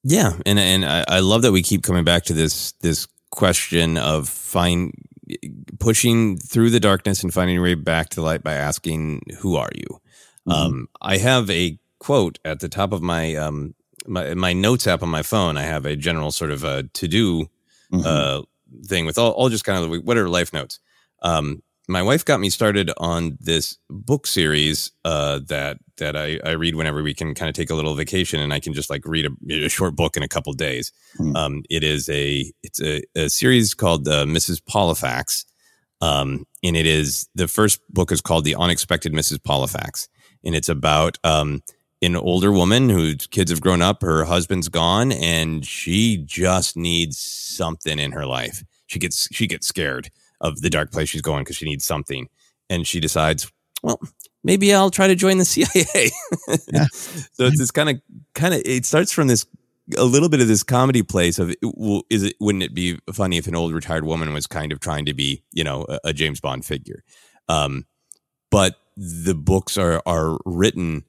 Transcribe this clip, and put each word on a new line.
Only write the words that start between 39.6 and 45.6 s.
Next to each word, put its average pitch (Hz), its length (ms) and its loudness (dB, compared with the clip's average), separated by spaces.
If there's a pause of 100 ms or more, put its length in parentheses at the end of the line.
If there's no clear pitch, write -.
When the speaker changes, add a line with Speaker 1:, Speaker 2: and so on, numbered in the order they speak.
Speaker 1:
And 82 100 -2
it's 78 140 -2
about, 78 560 2
um, 76 360 2 (420)
an 87 120 2
older 90 360 2
woman 101 380 4
whose 80 380 2
kids 90 240 0
have 80 100 -2
grown 90 180 4
up, 95 220 2
her 80 240 2
husband's 85 440 0
gone, 90 420 2
and 80 520 0